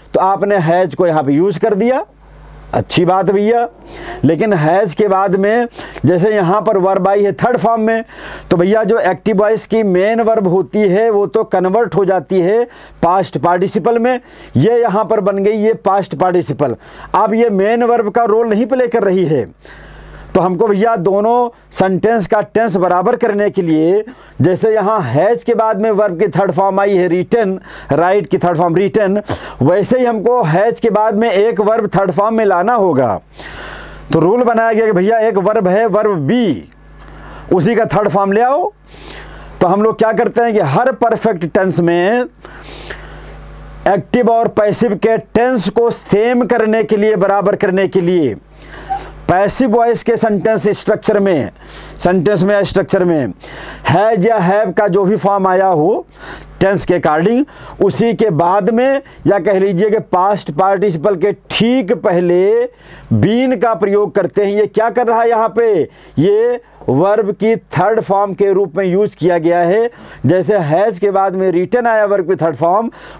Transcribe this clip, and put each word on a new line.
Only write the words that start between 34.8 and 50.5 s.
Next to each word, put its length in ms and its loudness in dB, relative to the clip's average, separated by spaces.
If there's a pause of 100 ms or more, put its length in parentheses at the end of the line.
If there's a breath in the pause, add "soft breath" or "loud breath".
कि 60 2
भैया 260 2
एक 200 0
वर्ब 300 0
है, 180 2
वर्ब 420 0
बी, 400 0 (840 loud breath)
उसी 220 2
का 120 2
थर्ड 220 0
फॉर्म 240 0
ले 80 2
आओ। 300 0 (880 loud breath)
तो 60 2
हम 160 2
लोग 160 0
क्या 140 2
करते 300 0
हैं 120 0
कि 60 2 (120)
हर 220 2
परफेक्ट 600 -2
टेंस 260 0
में 440 0 (1600 loud breath)
एक्टिव 420 0
और 200 2
पैसिव 460 0
के 220 0
टेंस 500 -2
को 240 0
सेम 540 0
करने 380 2
के 120 0
लिए, 200 2
बराबर 400 2
करने 320 0
के 120 -2
लिए, 340 0 (920 loud breath)
पैसिव 420 2
वॉइस 320 2
के 140 0
सेंटेंस 540 0